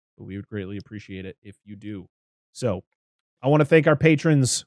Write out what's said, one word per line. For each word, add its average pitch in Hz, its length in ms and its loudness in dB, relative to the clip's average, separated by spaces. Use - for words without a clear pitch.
but - 60 -18
we 95 120 -12
would 104 120 -12
greatly 101 300 -10
appreciate 98 460 -14
it 95 180 -14
if 101 220 -20
you 104 120 -18
do. 101 320 -12
So 101 300 -4
I 127 60 -4
wanna 151 180 4
thank 160 220 4
our 156 100 4
patrons. 151 720 2